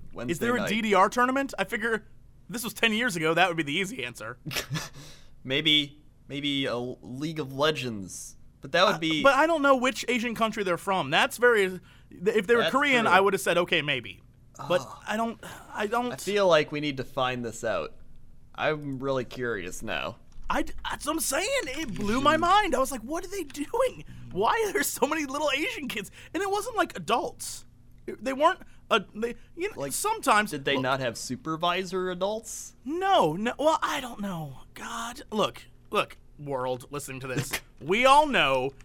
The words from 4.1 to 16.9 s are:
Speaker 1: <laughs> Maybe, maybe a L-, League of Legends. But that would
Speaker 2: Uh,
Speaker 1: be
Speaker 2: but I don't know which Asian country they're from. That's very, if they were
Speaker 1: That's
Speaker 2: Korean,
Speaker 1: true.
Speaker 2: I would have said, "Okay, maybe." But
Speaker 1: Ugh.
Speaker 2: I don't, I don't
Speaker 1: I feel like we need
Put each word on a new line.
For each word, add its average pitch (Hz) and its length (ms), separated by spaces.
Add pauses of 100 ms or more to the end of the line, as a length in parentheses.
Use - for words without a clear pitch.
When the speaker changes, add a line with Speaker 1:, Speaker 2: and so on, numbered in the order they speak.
Speaker 1:
<laughs> - 520
Maybe, 147 560 (280)
maybe 139 380
a 123 60
L-, 123 300
League 156 380
of 135 140
Legends. 131 840 (260)
But 139 120
that 175 120
would 196 100
Speaker 2:
Uh, 160 40
Speaker 1:
be 160 240
Speaker 2:
but 277 120
I 294 120
don't 330 140
know 277 160
which 254 320
Asian 233 260
country 214 280
they're 180 140
from. 180 340
That's 214 260
very, 208 420 (320)
if 196 340
they 233 100
were 226 80
Speaker 1:
That's 165 80
Speaker 2:
Korean, 262 340
Speaker 1:
true. 175 80
Speaker 2:
I 185 80
would 196 120
have 190 80
said, 175 160
"Okay, 175 240
maybe." 127 400 (460)
But 175 140
Speaker 1:
Ugh. - 160 (100)
Speaker 2:
I 208 80
don't, 226 260 (320)
I 214 140
don't 240 240
Speaker 1:
I - 60
feel 202 300
like 151 260
we 147 80
need 147 160